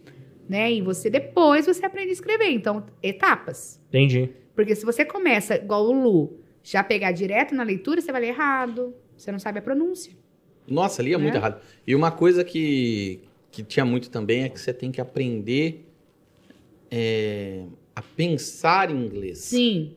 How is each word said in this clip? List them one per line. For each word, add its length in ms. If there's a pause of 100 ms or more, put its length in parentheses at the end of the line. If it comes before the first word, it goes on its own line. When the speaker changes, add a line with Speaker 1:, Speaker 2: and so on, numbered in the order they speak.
(480)
Speaker 1:
né? 240
E 80
você, 300
depois, 560
você 180
aprende 240
a 40
escrever. 380
Então, 340 (180)
etapas. 760 (120)
Speaker 2:
Entendi. 400 (260)
Speaker 1:
Porque 180
se 100
você 200
começa 520
igual 300
o 60
Lu, 460 (260)
já 180
pegar 300
direto 420
na 80
leitura, 380
você 100
vai 120
ler 60
errado. 640 (220)
Você 140
não 80
sabe 200
a 40
pronúncia. 500 (540)
Speaker 3:
Nossa, 360
lia 160
muito 160
Speaker 1:
Né? 40
Speaker 3:
errado. 220 (260)
E 80
uma 160
coisa 320
que, 760 (320)
que 100
tinha 220
muito 260
também 340
é 40
que 100
você 140
tem 180
que 120
aprender, 840 (1080)
é, 760 (300)
a 80
pensar 880
em 140
inglês. 340
Speaker 1:
Sim. 580